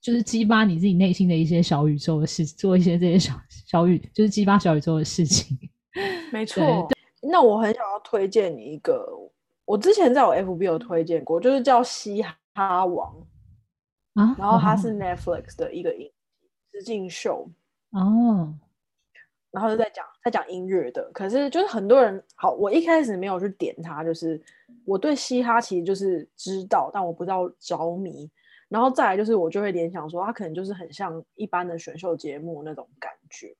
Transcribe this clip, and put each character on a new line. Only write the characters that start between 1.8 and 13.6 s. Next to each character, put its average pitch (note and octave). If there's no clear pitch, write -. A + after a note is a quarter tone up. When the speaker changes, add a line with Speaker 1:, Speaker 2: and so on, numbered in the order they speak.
Speaker 1:
宇 D3
宙 D#3
的 D#3
事， -
做 F#3
一 F#3
些 E3+
这 F3
些 F3
小， C#3+
小 E3+
宇-， F3
就 G#3+
是 G#3+
激 G#3
发 G3
小 E3
宇 D3+
宙 D#3+
的 D3+
事 E3
情。 -
Speaker 2:
没 A3
错。 -
Speaker 1:
对。 -
Speaker 2:
那 F4
我 G#3+
很 A3
想 A#3+
要 G3+
推 G3
荐 F#3+
你 A2
一 D3
个， A#2+
我 G3+
之 C4+
前 E4
在 C#4
我 F#3+
F F#3
B F3+
有 E3
推 E3
荐 E3
过， E3
就 B3
是 C#4
叫 B3
嘻 G#3
哈 F#3+
王。 E3+